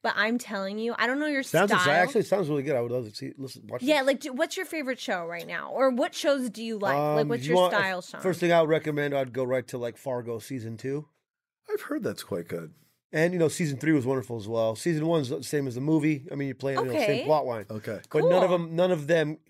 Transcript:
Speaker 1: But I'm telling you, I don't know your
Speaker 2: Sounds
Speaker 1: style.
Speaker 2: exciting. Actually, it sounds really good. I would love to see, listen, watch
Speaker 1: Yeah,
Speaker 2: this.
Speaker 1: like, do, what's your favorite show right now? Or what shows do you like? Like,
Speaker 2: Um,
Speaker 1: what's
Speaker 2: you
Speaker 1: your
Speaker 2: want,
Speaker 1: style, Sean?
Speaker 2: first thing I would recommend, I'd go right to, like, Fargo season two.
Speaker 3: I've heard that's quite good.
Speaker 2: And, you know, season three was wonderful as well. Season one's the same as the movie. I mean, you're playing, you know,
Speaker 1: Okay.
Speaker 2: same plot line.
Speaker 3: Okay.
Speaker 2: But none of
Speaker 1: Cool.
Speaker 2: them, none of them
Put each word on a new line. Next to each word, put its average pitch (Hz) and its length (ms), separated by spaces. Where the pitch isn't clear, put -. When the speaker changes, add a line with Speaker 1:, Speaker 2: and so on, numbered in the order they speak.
Speaker 1:
But 233 140
I'm 226 220
telling 202 400
you, 226 200
I 226 80
don't 269 140
know 302 60
your 277 160
Speaker 2:
Sounds 202 280
Speaker 1:
style. 202 100
Speaker 2:
exciting. 175 220
Actually, 226 200
it - 40
sounds 190 220
really 147 140
good. 143 120
I 123 60
would 120 100
love 123 180
to 107 60
see, 135 220
listen, 123 320
watch 120 140
Speaker 1:
Yeah, 294 160
Speaker 2:
this. 262 80
Speaker 1:
like, 269 140
do, 285 120
what's 320 240
your 370 80
favorite 277 340
show 180 280
right 170 200
now? 156 260
Or 262 180
what 254 240
shows 277 340
do 220 160
you 226 140
like? 190 180
Like, 151 260
Speaker 2:
Um, 147 60
Speaker 1:
what's 135 160
Speaker 2:
you 151 60
Speaker 1:
your 175 80
Speaker 2:
want, 180 160
Speaker 1:
style, 190 260
Sean? - 220
Speaker 2:
first 175 180
thing 175 100
I 170 120
would 156 80
recommend, 147 440
I'd 131 200
go 131 100
right 127 240
to, 131 80
like, 120 220
Fargo 120 400
season 113 400
two. 139 280
Speaker 3:
I've 415 120
heard 285 200
that's 117 200
quite 87 260
good. 82 240
Speaker 2:
And, 165 220
you 175 60
know, 156 80
season 143 280
three 151 160
was 127 140
wonderful 123 320
as 101 100
well. 113 280
Season 156 280
one's 160 260
the 156 120
same 143 240
as 120 80
the 123 80
movie. 151 500
I - 40
mean, 139 120
you're 127 60
playing, 135 240
you 147 80
know, 127 60
Speaker 1:
Okay. 254 140
Speaker 2:
same - 80
plot 147 180
line. 117 240
Speaker 3:
Okay. 107 320
Speaker 2:
But 156 140
none 185 200
of 180 40
Speaker 1:
Cool. 175 100
Speaker 2:
them, 165 180
none 185 160
of 147 160
them 156 300